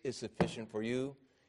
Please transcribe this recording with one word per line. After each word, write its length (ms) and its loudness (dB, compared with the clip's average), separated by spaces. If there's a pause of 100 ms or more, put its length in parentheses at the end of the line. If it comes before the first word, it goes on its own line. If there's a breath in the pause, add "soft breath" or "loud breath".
is 140 -2
sufficient 540 0
for 100 0
you. 340 0 (340)